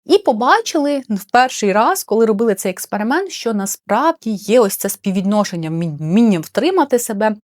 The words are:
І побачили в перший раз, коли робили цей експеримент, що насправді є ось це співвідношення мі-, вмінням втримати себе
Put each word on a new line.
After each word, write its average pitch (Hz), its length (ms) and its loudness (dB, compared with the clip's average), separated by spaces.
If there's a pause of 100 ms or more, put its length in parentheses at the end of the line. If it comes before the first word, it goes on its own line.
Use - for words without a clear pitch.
І 330 140 4
побачили 285 920 0
в 202 160 -6
перший 247 480 0
раз, 254 320 0
коли 220 220 2
робили 220 280 2
цей 196 160 -4
експеримент, 240 600 -4
що 226 240 -6
насправді 220 760 -2
є 214 300 2
ось 202 160 2
це - 120 -6
співвідношення 190 800 -2
мі-, 165 260 -4
вмінням 175 460 2
втримати 277 560 0
себе 214 460 -2